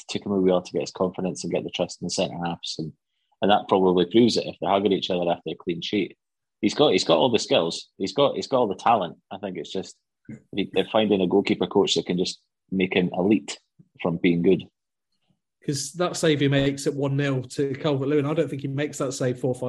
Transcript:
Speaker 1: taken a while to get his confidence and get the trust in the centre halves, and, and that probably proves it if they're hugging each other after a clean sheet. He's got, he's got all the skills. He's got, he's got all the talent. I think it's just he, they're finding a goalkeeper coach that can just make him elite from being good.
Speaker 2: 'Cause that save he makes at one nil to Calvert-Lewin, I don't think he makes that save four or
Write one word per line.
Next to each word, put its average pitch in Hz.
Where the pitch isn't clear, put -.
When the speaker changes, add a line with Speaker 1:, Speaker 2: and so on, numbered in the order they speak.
Speaker 1:
taken -
a 101
while 92
to -
get 85
his -
confidence 92
and 87
get -
the 85
trust -
in 87
the -
centre 85
halves, 85
and, 80
and 98
that 101
probably 92
proves 113
it -
if -
they're 85
hugging 101
each -
other 87
after 80
a 78
clean 85
sheet. -
He's 107
got, 147
he's 92
got 165
all 147
the 113
skills. 87
He's 95
got, 139
he's 92
got 131
all 120
the 95
talent. 104
I 98
think 95
it's 78
just -
he, 98
they're 95
finding 104
a 90
goalkeeper 98
coach 95
that 80
can 90
just 90
make 95
him 92
elite 98
from 85
being 87
good. 92
Speaker 2:
'Cause 139
that 175
save 151
he 143
makes 139
at 147
one 139
nil 139
to 139
Calvert-Lewin, 139
I 156
don't 156
think 139
he 139
makes 147
that 139
save 127
four 127
or 123